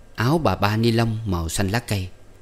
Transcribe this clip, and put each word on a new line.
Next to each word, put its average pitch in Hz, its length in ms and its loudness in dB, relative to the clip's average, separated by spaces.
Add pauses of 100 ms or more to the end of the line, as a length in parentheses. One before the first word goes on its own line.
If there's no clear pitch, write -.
(140)
áo 135 240 0
bà 107 180 2
ba 104 200 0
ni 117 140 4
lông 113 360 2
màu 85 220 -2
xanh 98 200 0
lá 107 100 0
cây, 98 300 -4 (340)